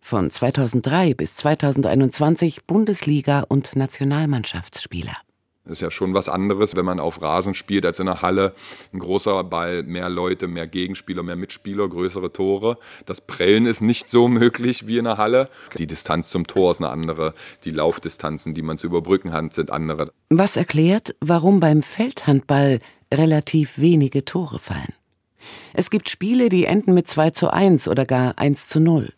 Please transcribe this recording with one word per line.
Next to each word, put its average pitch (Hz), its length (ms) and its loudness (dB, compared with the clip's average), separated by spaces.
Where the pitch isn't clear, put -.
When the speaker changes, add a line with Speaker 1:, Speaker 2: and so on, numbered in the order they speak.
Speaker 1:
von 95 280 0
zweitausenddrei 131 840 0
bis - 240 -6
zweitausendeinundzwanzig 143 1300 2
Bundesliga- 151 800 0
und 135 300 -2
Nationalmannschaftsspieler. 135 1400 -4
Speaker 2:
Ist - 160 -12
ja 82 120 -4
schon 95 240 -2
was 95 120 0
anderes, 98 480 0
wenn 90 100 0
man 90 140 -2
auf 82 220 -4
Rasen 90 320 0
spielt, 98 320 -2
als 85 140 -2
in 92 100 -2
einer 90 140 -4
Halle. 95 320 0
Ein 95 80 -10
großer 95 440 -2
Ball, 87 400 -4
mehr 87 260 -6
Leute, 90 380 -4
mehr 85 200 -8
Gegenspieler, 90 540 -8
mehr 87 140 -8
Mitspieler, 98 520 -6
größere 90 460 -6
Tore. 98 460 -2
Das - 160 -12
Prellen 107 460 4
ist 113 120 0
nicht 113 300 0
so 120 180 6
möglich 117 600 2
wie 113 100 -2
in 117 80 -2
einer 107 140 -2
Halle. 123 300 2
Die 85 80 -4
Distanz 80 440 -4
zum 87 180 -4
Tor 92 240 4
ist 85 100 -2
eine 76 80 -4
andere, 80 460 -4
die 80 60 -8
Laufdistanzen, 78 840 -4
die 80 80 -8
man 80 160 -6
zu - 80 -8
überbrücken 87 460 0
hat, 80 200 -4
sind 80 160 -4
andere. 78 420 -4
Speaker 1:
Was 190 280 2
erklärt, 175 640 0
warum 175 380 4
beim 151 240 4
Feldhandball 143 960 0
relativ 151 680 2
wenige 143 460 4
Tore 170 320 -6
fallen. - 360 -8
Es - 180 0
gibt 311 180 0
Spiele, 233 400 2
die 185 160 4
enden 185 300 4
mit 170 120 4
zwei 160 220 2
zu - 220 0
eins 180 360 4
oder 123 180 0
gar 127 340 0
eins 143 280 0
zu - 120 0
null. 160 380 2